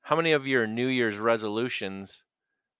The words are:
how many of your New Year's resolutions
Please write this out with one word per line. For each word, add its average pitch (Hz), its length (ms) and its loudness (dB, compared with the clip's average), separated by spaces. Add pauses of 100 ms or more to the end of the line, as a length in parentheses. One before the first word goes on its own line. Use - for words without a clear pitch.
how - 120 -2
many 165 180 2
of 135 140 2
your 127 200 2
New 117 220 -2
Year's 120 280 0
resolutions 107 1040 -2 (580)